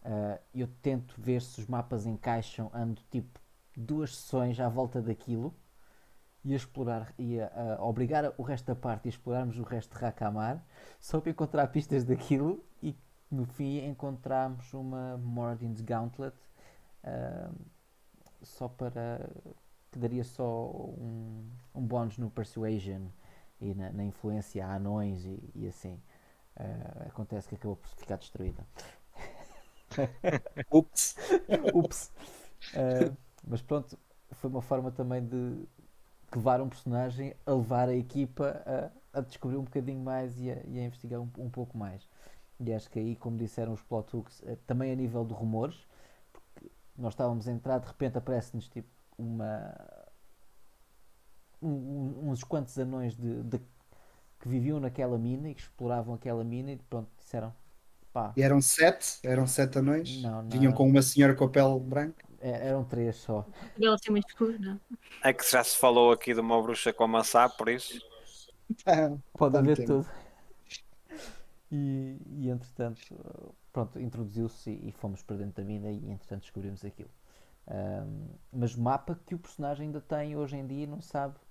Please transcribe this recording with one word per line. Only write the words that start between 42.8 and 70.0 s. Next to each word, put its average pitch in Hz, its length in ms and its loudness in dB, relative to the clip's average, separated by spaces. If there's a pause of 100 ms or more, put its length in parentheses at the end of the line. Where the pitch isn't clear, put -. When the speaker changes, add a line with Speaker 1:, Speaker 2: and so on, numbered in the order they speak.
Speaker 1:
que - 80 -4
aí, 113 180 -2
como 117 220 -4
disseram 113 340 -4
os 104 100 -8
plot 113 340 -4
hooks, - 300 -8
eh, 117 100 -8 (100)
também 131 260 0
a - 40 0
nível 120 280 -2
de 113 100 -6
rumores, 113 520 -2 (460)
porque - 380 -20 (260)
nós 117 180 -6
estávamos 120 340 0
a 123 40 -2
entrar, 127 280 0
de 123 60 -12
repente 131 320 -2
aparece-nos 120 500 -4
tipo - 200 -12 (300)
uma, 107 560 -6 (1900)
um, 165 60 -2
um, 139 640 -4
uns 127 140 -2
quantos 143 340 -4
anões 127 380 -2
de, 120 280 -4
de, 117 140 -2 (800)
que - 80 -8
viviam 131 320 2
naquela 127 380 0
mina 131 320 -2
e 139 40 -8
que - 80 -16
exploravam 120 520 -4
aquela 117 300 -2
mina 123 280 -4
e 135 40 -8
pronto, 117 400 -8
disseram, 113 380 -6 (580)
pá. 110 240 -2
Speaker 2:
E 135 60 6
eram 139 180 10
sete? - 600 6
Eram 127 240 4
sete 131 320 4
anões? 135 440 2
Speaker 1:
Não, 113 200 -2
não. 113 80 -6
Speaker 2:
Vinham 131 220 8
com 135 160 8
uma 135 140 12
senhora 135 320 10
com 139 100 4
a 127 60 6
pele 135 300 8
branca? 143 440 -2 (160)
Speaker 1:
É, 123 280 -2
eram 135 160 2
três 117 320 0
só. 107 280 -2 (300)
Speaker 3:
Cabelo 220 200 6
assim 208 160 -2
muito 208 180 2
escuro, 226 320 0
não? 196 200 -4 (440)
Speaker 4:
É 135 80 8
que - 160 0
já 123 160 6
se - 120 2
falou 120 360 10
aqui 117 200 4
de 113 80 4
uma 113 220 6
bruxa 113 300 2
com 117 120 6
a 113 40 4
maçã, 113 400 8
por 113 200 0
isso. 123 300 -2 (880)
Speaker 2:
Ah, 156 300 6 (200)
Speaker 1:
Pode 135 180 6
Speaker 2:
tanto - 40 10
Speaker 1:
haver 143 180 8
Speaker 2:
tempo. 120 100 0
Speaker 1:
tudo. 135 200 4 (1600)